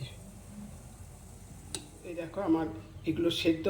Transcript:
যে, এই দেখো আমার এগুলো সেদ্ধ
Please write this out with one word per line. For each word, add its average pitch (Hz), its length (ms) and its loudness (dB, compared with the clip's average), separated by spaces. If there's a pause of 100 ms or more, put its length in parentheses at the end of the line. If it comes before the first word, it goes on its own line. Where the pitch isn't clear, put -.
যে, 127 80 -6 (2000)
এই 175 120 -6
দেখো 165 180 -4 (100)
আমার 160 180 8 (420)
এগুলো 170 200 6 (120)
সেদ্ধ 165 300 6